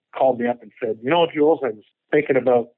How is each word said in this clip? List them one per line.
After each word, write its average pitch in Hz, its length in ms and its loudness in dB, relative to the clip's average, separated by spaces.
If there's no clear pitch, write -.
called 131 240 0
me 120 60 -2
up 120 160 -6
and 107 80 -20
said, 110 220 -6
"You 127 80 -4
know, 165 220 2
Jules, 151 300 2
I 127 80 -4
was 107 140 -16
thinking 147 260 0
about 120 420 0